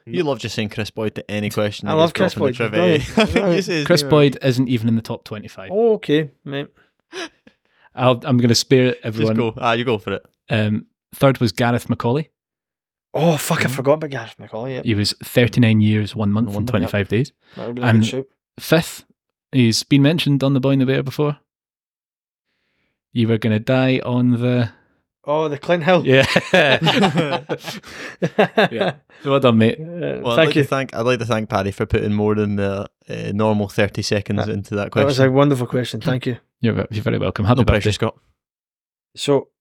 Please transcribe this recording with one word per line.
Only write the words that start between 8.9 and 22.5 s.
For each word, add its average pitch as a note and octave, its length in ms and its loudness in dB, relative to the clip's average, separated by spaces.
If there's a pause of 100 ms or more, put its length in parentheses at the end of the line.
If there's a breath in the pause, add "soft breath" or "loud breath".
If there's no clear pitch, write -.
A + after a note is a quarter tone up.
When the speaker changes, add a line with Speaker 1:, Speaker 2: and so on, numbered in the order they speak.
Speaker 3:
everyone. A2 320 -2
Speaker 1:
Just A2+ 200 -2
go. C3 60 -12
Ah, A#2 120 0
you A#2+ 120 -2
go A2+ 140 0
for G2 140 -6
it. - 120 -8 (240)
Speaker 3:
Um, G#2+ 380 -2 (260)
third C3+ 260 2
was A#2 120 0
Gareth A#2+ 380 -2
McCauley. B2 400 -2 (840)
Speaker 2:
Oh, D#3 240 2
fuck, D#3 220 -4
I - 60 -2
Speaker 1:
Mm-hmm. B2 80 -4
Speaker 2:
forgot C3+ 200 0
about D#3 160 -4
Gareth A#2 300 -12
McCauley, A2 380 -10
yep. - 80 -10
Speaker 3:
He A2+ 100 0
was G#2 180 -2 (100)
thirty-nine A2+ 580 2
years, G#2+ 340 0
one G#2 160 -2
month, A2 140 0
Speaker 1:
No A2 40 -6
Speaker 3:
and G2+ 60 -8
Speaker 1:
wonder. G#2 160 -4
Speaker 3:
twenty-five G2+ 360 -2
days. A#2 240 -2 (240 soft breath)
Speaker 2:
That G#2+ 120 -10
would A#2+ 80 -8
be B2 80 -8
a - 20 0
Speaker 3:
And A2+ 140 4
Speaker 2:
good A2 80 2
shout. C3 180 -6 (340)
Speaker 3:
fifth, - 460 0 (460)
he's A#2+ 320 2
been C#3 180 4
mentioned C#3 420 2
on C#3 100 2
The C#3+ 60 2
Boy C#3 120 0
and C3+ 100 2
the B2+ 60 0
Bear C#3 160 0
before. D3 340 -4 (1800)